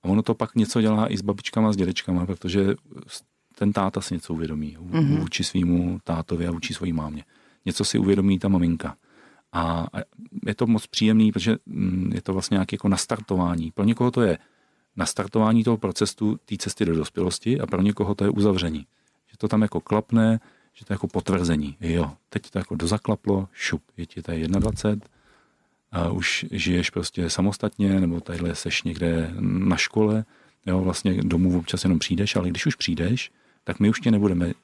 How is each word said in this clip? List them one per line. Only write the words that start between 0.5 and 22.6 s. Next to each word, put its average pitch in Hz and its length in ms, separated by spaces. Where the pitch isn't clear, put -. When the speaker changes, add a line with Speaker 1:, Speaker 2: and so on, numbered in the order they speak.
Speaker 1:
něco 113 260
dělá 107 320
i - 40
s 98 60
babičkama, 104 500
s 101 40
dědečkama, 90 500
protože 98 480
s-, - 160
ten 101 140
táta 98 280
si - 140
něco 85 200
uvědomí 78 460
vů-, 90 200
Speaker 2:
Mhm. 143 160
Speaker 1:
vůči 90 280
svýmu 87 600
tátovi 85 420
a 87 40
vůči 82 240
svojí 90 180
mámě. 78 320
Něco 92 180
si - 140
uvědomí 98 400
ta 101 100
maminka. 85 460
A, 85 380
a 90 60
je 104 80
to 120 120
moc 110 200
příjemný, 110 460
protože, 107 240
mm, 92 480
je - 80
to 95 100
vlastně 95 220
nějaké 95 200
jako 101 140
nastartování. 90 840
Pro 104 140
někoho 117 260
to 123 120
je 90 160
nastartování 110 680
toho 117 120
procesu, 107 680
té 101 120
cesty - 280
do 85 120
dospělosti 90 640
a 113 60
pro 92 160
někoho 101 320
to 101 100
je 101 60
uzavření. 92 560
Že - 80
to 107 100
tam 107 140
jako 104 180
klapne, 113 600
že - 100
to - 80
je - 20
jako 92 140
potvrzení. 82 720
Jo, 82 320
teď - 220
to - 80
jako 92 160